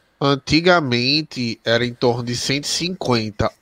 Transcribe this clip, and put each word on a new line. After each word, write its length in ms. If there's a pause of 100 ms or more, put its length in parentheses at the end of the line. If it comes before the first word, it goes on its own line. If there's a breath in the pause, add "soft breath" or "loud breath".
(200)
Antigamente 1400
era 200
em 100
torno 280
de 140
cento 280
e 40
cinquenta. 840 (120)